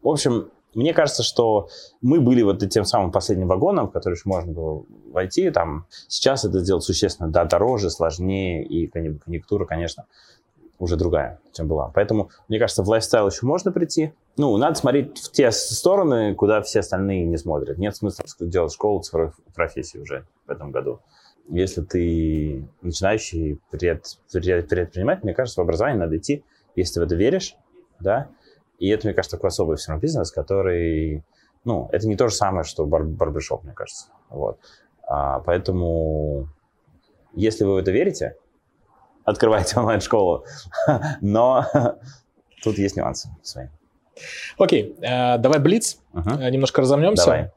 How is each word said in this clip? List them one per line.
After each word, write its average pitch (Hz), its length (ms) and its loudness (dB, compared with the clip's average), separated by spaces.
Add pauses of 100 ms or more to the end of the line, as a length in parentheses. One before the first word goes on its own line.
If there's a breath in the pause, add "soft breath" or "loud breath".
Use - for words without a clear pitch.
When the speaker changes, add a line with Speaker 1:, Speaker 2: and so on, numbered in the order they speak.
Speaker 1:
В 120 60 2
общем, 139 420 2 (240)
мне 147 200 2
кажется, 147 280 2
что 110 460 2 (320 loud breath)
мы 147 200 4
были 123 220 6
вот 101 280 2
тем 104 140 4
самым 95 280 0
последним 92 340 0
вагоном, 131 420 2
в - 40 -10
который - 220 -2
еще 85 140 -8
можно 87 240 -2
было 78 320 -6 (280)
войти. 92 380 0
Там 78 360 -2 (220 loud breath)
сейчас 131 360 0
это 95 160 0
сделать 87 220 0
существенно, 92 480 -2
да, 85 140 4
дороже, 98 460 2
сложнее, 87 760 -2
и 82 240 -4
кон-, 80 300 -6
конъюнктура, 85 480 -4
конечно, 82 400 -6 (720 soft breath)
уже 85 180 -2
другая, 78 420 0 (140)
чем 80 160 -6
была. 76 260 -2
Поэтому, 104 360 -2 (180 soft breath)
мне 107 100 -2
кажется, 107 240 0
в 92 60 0
лайфстайл 110 400 2
еще 107 180 -4
можно 175 240 0
прийти. 160 420 -2 (260)
Ну, 139 180 2
надо 151 180 2
смотреть 139 440 0
в - 120 -14
те 131 220 2
с-, - 240 -4
стороны, 143 580 2
куда 104 280 2
все - 180 -2
остальные 95 460 -2
не 82 100 0
смотрят. 76 420 -4
Нет 98 160 -2
смысла - 320 -6
ск-, - 220 -10
делать 85 240 0
школу 101 300 -2
цифровых 82 320 -4 (200)
профессий - 460 -6
уже 71 260 -12 (200)
в - 40 -10
этом 71 220 -10
году. 64 280 -4 (500 soft breath)
Если 90 320 -2
ты 78 840 -2 (140)
начинающий 87 800 -2 (100)
пред-, 82 480 -4 (140)
пред-, 87 360 0
предприниматель, 92 560 -2
мне 92 100 -2
кажется, - 260 -4
в 87 40 2
образование 95 360 0
надо 80 160 -2
идти, 143 260 -4 (320)
если 90 200 -2
ты 85 60 0
в - 40 4
это 85 100 -2
веришь, 139 420 0 (440)
да, 110 280 0 (540 soft breath)
И 95 60 2
это, 107 180 2
мне 98 80 0
кажется, - 220 -2
такой - 120 -2
особый 80 280 0
все - 160 -8
равно 78 100 -4
бизнес, 139 300 -2
который, 82 920 0 (420)
ну, 98 280 -4
это 107 160 0
не 104 80 0
то 127 120 2
же 110 60 -2
самое, 95 300 0
что 80 200 -4
бар-, 78 200 0
барбершоп, 78 580 -4
мне 67 120 -18
кажется. - 320 -14 (220)
Вот. 64 300 -6 (480 soft breath)
А, 69 320 -2
поэтому, 80 1120 -2 (840)
если 107 320 0
вы 98 100 2
в - 20 2
это 95 160 0
верите, 147 440 0 (880)
открывайте 107 500 4
<laughs> 123 60 4
онлайн-школу. 104 640 2 (760 loud breath)
Но 120 520 4
<laughs> - 920 -4
тут 107 140 0
есть 98 180 0
нюансы - 320 -4 (160)
свои. 64 220 -12 (920 loud breath)
Speaker 2:
Окей, 143 420 4
э, 123 380 2
давай 135 220 6
блиц. 180 380 2 (140)
Speaker 1:
Мгм. 101 280 -2
Speaker 2:
Э, 127 100 0
немножко 135 320 2
разомнемся. 143 420 4
Speaker 1:
Давай. - 320 4